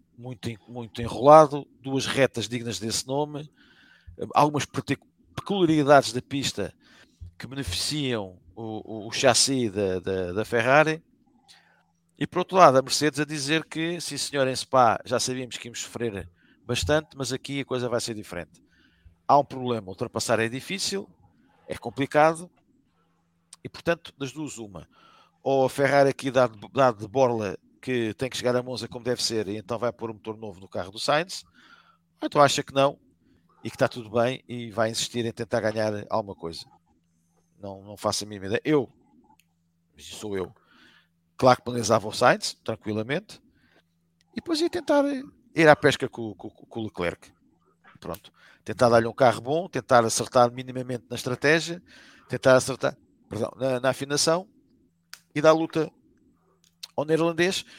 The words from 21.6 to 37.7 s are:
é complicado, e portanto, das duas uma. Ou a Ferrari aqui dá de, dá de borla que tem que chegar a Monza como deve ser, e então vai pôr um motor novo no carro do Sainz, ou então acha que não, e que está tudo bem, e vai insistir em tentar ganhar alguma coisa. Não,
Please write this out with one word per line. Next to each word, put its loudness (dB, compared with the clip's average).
é -10
complicado, 0
e -14
portanto, -6
das -8
duas -12
uma. -16
Ou 2
a 2
Ferrari 4
aqui -6
dá 4
de, -8
dá 4
de -6
borla 0
que -4
tem -6
que -10
chegar 0
a 0
Monza -10
como -12
deve -2
ser, -2
e -6
então -8
vai -2
pôr -10
um -12
motor -12
novo -16
no -20
carro -10
do -16
Sainz, -2
ou -8
então 2
acha 4
que -18
não, 0
e -8
que -16
está 0
tudo -8
bem, -2
e -12
vai 0
insistir -6
em -4
tentar -4
ganhar -4
alguma -4
coisa. -12
Não, -16